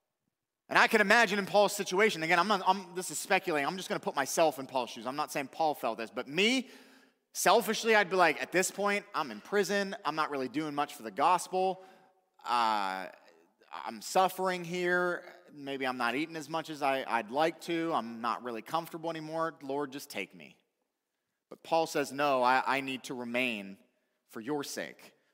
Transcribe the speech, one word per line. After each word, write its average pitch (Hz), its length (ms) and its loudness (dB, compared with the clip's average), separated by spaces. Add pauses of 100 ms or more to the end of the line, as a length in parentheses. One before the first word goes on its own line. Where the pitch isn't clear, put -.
(680)
And 165 100 6
I 226 80 8
can 220 140 6
imagine 208 380 6
in 196 60 -2
Paul's 190 300 4
situation, 180 480 0
again, 170 160 4
I'm 180 80 4
not, 190 180 2
I'm, 185 300 0
this 180 160 -8
is 143 80 -8
speculating. 170 480 0
I'm 170 80 -2
just 185 140 -8
gonna 175 100 -2
put - 160 -4
myself 147 440 2
in 131 60 -6
Paul's 123 260 -4
shoes. 113 140 -12
I'm 135 120 -6
not 151 160 -4
saying 139 160 -4
Paul 156 260 -2
felt 117 220 -4
this, 113 120 -6
but 127 200 -8
me, 220 400 2 (640)
selfishly, 214 600 4
I'd 202 140 4
be 185 60 -2
like, 156 260 6
"At 131 120 -8
this 180 180 2
point, 202 420 -2
I'm 143 160 -4
in 104 120 -10
prison. 196 520 0 (120)
I'm 151 100 -2
not 151 160 2
really 131 160 -2
doing 147 260 -4
much 143 200 -2
for 113 100 -16
the 110 80 -8
gospel. 180 720 2 (640)
Uh, 104 600 0 (680)
I'm 107 280 -10
suffering 185 640 0
here." 180 680 -2 (200)
Maybe 139 320 -6
I'm 127 120 -2
not 120 180 0
eating 160 200 -4
as 147 140 -10
much 160 200 -6
as 147 120 -8
I, 135 260 0
I'd 110 240 -2
like 160 300 0
to. 165 320 -4
I'm 117 280 -4
not 113 220 -2
really 117 180 -8
comfortable 165 480 -6
anymore. 160 520 -6
Lord, 139 300 -4
just 139 180 -12
take 95 260 -8
me. 78 200 -20 (960)
But - 140 -18
Paul 165 220 2
says, 139 260 -2
"No, 139 300 2
I, 127 240 6
I 135 160 2
need 135 220 -6
to 147 100 -8
remain 120 640 -4 (520)
for 117 120 -14
your 139 220 -4
sake." 85 500 -10 (200)